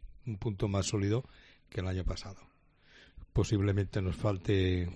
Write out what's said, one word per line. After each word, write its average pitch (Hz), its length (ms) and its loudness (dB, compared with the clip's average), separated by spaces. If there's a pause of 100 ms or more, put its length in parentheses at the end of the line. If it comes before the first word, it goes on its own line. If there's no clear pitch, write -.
(240)
un 107 140 -6
punto 107 280 -2
más 98 200 0
sólido 104 420 0 (400)
que - 120 -6
el 92 80 -4
año 92 180 -2
pasado. 82 340 -6 (960)
Posiblemente 101 680 2
nos 92 160 0
falte 92 800 2